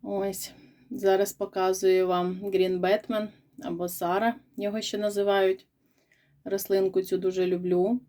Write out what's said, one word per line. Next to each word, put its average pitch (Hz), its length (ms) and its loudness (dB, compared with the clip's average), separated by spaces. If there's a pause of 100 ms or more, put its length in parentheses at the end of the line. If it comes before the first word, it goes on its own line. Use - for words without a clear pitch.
Ось, 196 520 -6 (360)
зараз 196 440 2
показую 185 720 2
вам 180 360 0
Green 185 360 0
Batman, 214 480 0 (360)
або 170 240 -4
Сара 185 480 0 (220)
його 208 240 -4
ще - 160 -6
називають. 202 680 2 (760)
Рослинку 190 580 0
цю 185 160 -2
дуже 185 300 0
люблю. 180 600 2